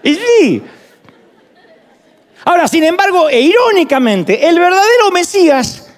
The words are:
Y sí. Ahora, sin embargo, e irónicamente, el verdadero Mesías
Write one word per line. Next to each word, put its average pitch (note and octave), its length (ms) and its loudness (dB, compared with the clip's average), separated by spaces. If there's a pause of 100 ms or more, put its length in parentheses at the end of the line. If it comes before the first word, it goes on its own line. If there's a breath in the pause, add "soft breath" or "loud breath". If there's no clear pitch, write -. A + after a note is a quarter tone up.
Y C#4+ 120 0
sí. G4 460 0 (1800 loud breath)
Ahora, E4+ 220 0
sin D#4+ 160 0
embargo, F4+ 440 0
e C4+ 140 0
irónicamente, C#4 1040 0
el E4+ 120 2
verdadero G4 520 2
Mesías E4+ 880 -2